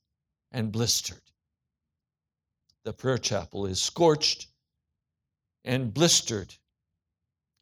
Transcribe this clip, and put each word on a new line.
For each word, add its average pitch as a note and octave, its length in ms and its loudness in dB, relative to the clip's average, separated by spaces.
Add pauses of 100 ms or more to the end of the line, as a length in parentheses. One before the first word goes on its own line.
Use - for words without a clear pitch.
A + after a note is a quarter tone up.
(520)
and A2 200 -4
blistered. - 500 -2 (1600)
The A2 100 -8
prayer B2+ 240 -2
chapel G2 480 -4
is F#2 160 -2
scorched - 640 2 (1160)
and B2 280 -2
blistered A#2 640 2 (1040)